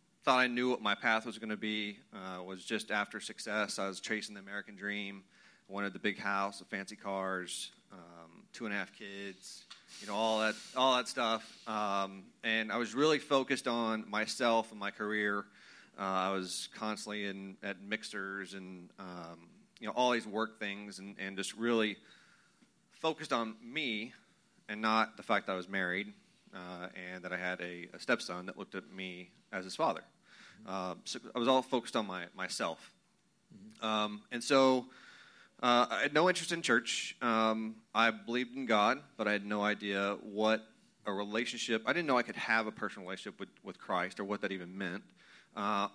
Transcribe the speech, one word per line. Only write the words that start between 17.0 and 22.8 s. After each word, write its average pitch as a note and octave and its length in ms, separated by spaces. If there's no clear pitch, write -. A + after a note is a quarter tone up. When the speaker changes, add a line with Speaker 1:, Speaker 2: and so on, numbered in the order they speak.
Speaker 1:
in, G2 380
at G2 180
mixers G2 720
and, F#2 360
um, E2+ 500
you A2 80
know, G#2 80
all B2 160
these A2+ 160
work A2 320
things G2+ 400
and, G2 200
and G2 160
just G2 200
really A2 420